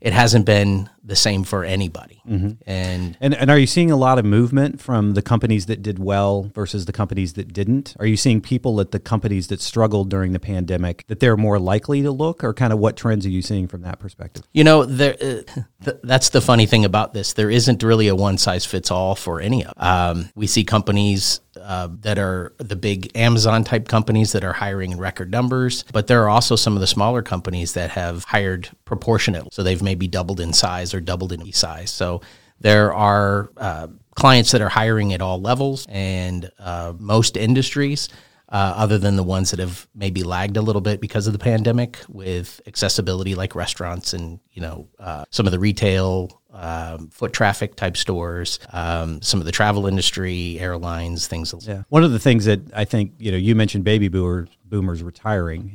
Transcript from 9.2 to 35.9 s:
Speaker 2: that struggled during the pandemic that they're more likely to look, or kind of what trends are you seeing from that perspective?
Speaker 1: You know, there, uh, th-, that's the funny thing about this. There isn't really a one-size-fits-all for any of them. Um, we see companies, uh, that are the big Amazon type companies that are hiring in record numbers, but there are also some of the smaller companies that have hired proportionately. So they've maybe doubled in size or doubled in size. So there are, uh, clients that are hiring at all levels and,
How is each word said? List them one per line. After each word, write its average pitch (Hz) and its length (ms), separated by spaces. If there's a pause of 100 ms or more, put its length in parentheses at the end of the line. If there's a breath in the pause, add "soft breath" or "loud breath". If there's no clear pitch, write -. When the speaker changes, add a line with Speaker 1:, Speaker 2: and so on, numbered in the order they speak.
Speaker 2:
that 98 120
struggled 104 500
during 95 220
the 92 60
pandemic 90 680
that 110 120
they're 117 180
more 104 200
likely 110 440
to 143 80
look, 151 340
or 113 80
kind 117 200
of 110 60
what 104 180
trends 107 280
are 98 60
you 92 100
seeing 95 260
from 87 160
that 90 160
perspective? - 540
Speaker 1:
You 151 120
know, 156 200
there, 131 300
uh, 131 480 (200)
th-, - 200
that's 127 260
the 131 140
funny 113 240
thing 110 180
about 101 300
this. 101 180
There 107 180
isn't 117 320
really 110 260
a 98 60
one-size-fits-all 92 1000
for 82 260
any 110 240
of - 100
them. 87 440
Um, 87 160
we 104 120
see 107 180
companies, 101 760 (180)
uh, 92 300 (120)
that 104 180
are 92 400
the 104 180
big 95 400
Amazon 113 480
type 113 240
companies 110 440
that 98 120
are 90 80
hiring 98 400
in 90 60
record 90 320
numbers, 123 640
but 107 160
there 120 160
are 104 40
also 110 280
some 107 180
of 98 60
the 92 60
smaller 113 360
companies 90 500
that 87 180
have 87 340
hired 95 440 (160)
proportionately. 98 680
So 101 100
they've 92 200
maybe 95 260
doubled 90 320
in 85 120
size 90 400
or 95 80
doubled 90 320
in 85 200
size. 82 380
So 87 300 (400 loud breath)
there 104 320
are, 101 640
uh, 80 300 (280)
clients 127 360
that 120 100
are 104 80
hiring 110 460
at 90 80
all 92 180
levels 135 480
and, 92 720